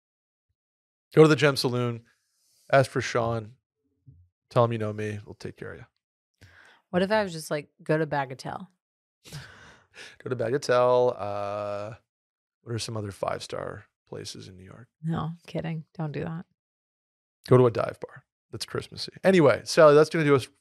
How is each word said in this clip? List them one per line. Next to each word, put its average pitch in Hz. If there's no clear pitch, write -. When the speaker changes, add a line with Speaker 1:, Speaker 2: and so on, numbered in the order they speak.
Speaker 1:
Go 156
to 156
the 151
Gem 139
Saloon. 120
Ask 139
for 131
Sean. 113
Tell 123
him 117
you 117
know 107
me. 107
We'll -
take -
care 98
of -
you. -
Speaker 2:
What 180
if 196
I 220
was 185
just 160
like, 151
"Go 156
to 156
Bagatelle"? 143
Speaker 1:
<laughs> -
Go -
to 127
Bagatelle. 123
Uh, 101
what 117
are 110
some 117
other 104
five-star 92
places 104
in 95
New 92
York? 107
Speaker 2:
No, 160
kidding. 165
Don't 156
do 143
that. 165
Speaker 1:
Go 127
to 127
a 117
dive -
bar. -
That's -
Christmassy. -
Anyway, 147
Sally, 156
that's 151
gonna 160
do 143
us 123